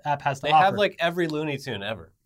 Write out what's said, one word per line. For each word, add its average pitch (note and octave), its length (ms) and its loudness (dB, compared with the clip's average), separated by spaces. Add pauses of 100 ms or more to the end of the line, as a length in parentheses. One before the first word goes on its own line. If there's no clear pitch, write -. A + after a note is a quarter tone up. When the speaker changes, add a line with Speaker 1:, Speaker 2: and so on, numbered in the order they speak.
Speaker 1:
app C#3+ 180 -2
has C#3 160 -2
to D3+ 80 -8
Speaker 2:
They D3+ 60 2
Speaker 1:
offer. D#3+ 140 8
Speaker 2:
have, G3 100 2
like, G3+ 240 2
every E3+ 260 0
Looney D3+ 320 -2
Tune G#2+ 240 -8
ever. G2 300 -8 (140)